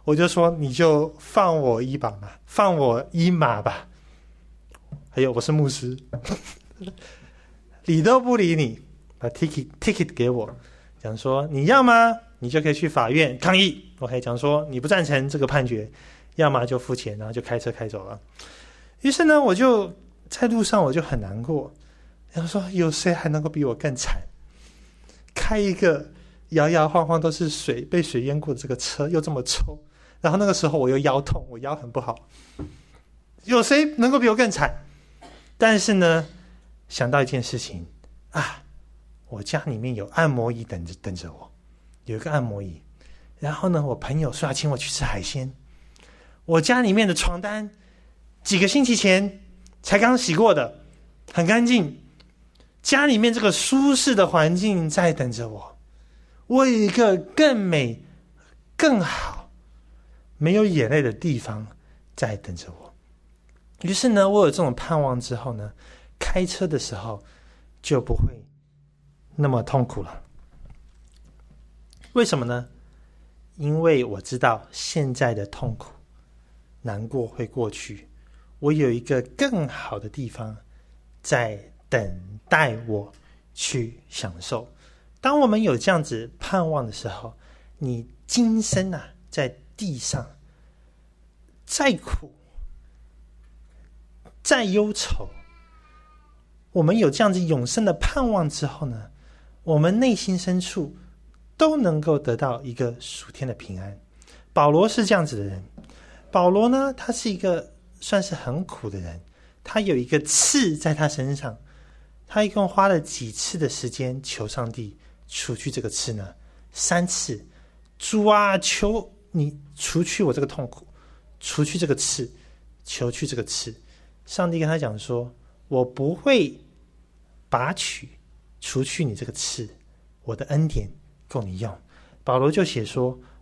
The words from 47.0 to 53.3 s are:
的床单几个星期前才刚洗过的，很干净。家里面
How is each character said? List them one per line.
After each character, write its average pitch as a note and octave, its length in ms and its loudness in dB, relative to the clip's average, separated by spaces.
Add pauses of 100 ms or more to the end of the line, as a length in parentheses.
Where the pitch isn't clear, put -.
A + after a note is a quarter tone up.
的 F3 40 2
床 F3 280 0
单 G#3 280 -8 (760)
几 F#3+ 160 2
个 G3 80 4
星 C#4+ 160 4
期 A#3+ 100 4
前 G3 460 2 (420)
才 G3+ 160 4
刚 A#3+ 180 6
洗 F3+ 200 0
过 G#3 180 6
的， B2+ 300 -4 (480)
很 F3 120 0
干 A3+ 220 4
净。 G#3 340 2 (800)
家 C#4+ 280 2
里 A#3 100 4
面 A3+ 160 4